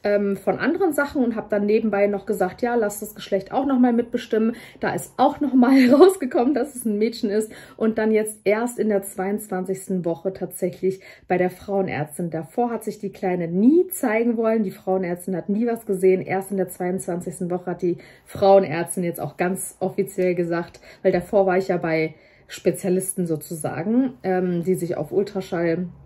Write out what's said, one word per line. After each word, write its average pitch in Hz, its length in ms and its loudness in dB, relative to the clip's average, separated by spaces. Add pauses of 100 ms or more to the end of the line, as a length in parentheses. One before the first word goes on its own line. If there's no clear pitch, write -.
ähm, 202 320 0
von 196 220 -2
anderen 339 340 0
Sachen 277 320 -2
und 240 120 -2
hab 202 120 -8
dann 208 160 0
nebenbei 208 420 2
noch 202 200 -4
gesagt, 190 340 -2
"Ja, 240 140 -2
lass 208 260 -2
das 208 140 -12
Geschlecht - 360 -4
auch 269 140 -2
nochmal 254 300 4
mitbestimmen." 233 600 -2 (260)
Da 202 140 -2
ist - 220 -10
auch 285 240 2
nochmal 262 340 6
<laughs> 247 160 8
rausgekommen, 294 640 6
dass 240 240 -2
es - 80 -14
ein 208 140 0
Mädchen 226 320 -2
ist 214 200 -2 (280)
und 220 180 0
dann 220 160 0
jetzt 214 320 -2
erst 220 340 0
in 214 120 0
der 196 120 0
zweiundzwanzigsten 190 1000 -6
Woche 175 300 -4
tatsächlich 185 680 -6 (280)
bei 180 100 0
der 180 120 2
Frauenärztin. 180 760 -4
Davor 160 420 -4
hat 220 140 -8
sich 202 140 -8
die 196 120 -10
Kleine 180 380 -4
nie 262 400 4
zeigen 226 480 0
wollen, 226 280 2
die 190 60 -4
Frauenärztin 185 640 -4
hat 160 140 -6
nie 214 180 0
was 233 200 -4
gesehen. 185 340 2
Erst 190 300 -4
in 202 80 -4
der 185 100 -2
zweiundzwanzigsten 180 840 -6
Woche 180 200 -6
hat 175 120 -6
die 175 140 -2 (300)
Frauenärztin 190 760 4
jetzt 170 160 -4
auch - 200 -10
ganz 185 420 -4
offiziell 190 540 -2
gesagt, 170 460 -6 (220)
weil 196 80 4
davor 190 360 2
war 185 100 2
ich 190 120 0
ja 180 100 0
bei 160 360 -2 (320)
Spezialisten 180 800 -2
sozusagen, 165 960 -2
ähm, 185 420 0
die 185 100 0
sich 170 240 -4
auf - 140 -6
Ultraschall 180 760 -2 (180)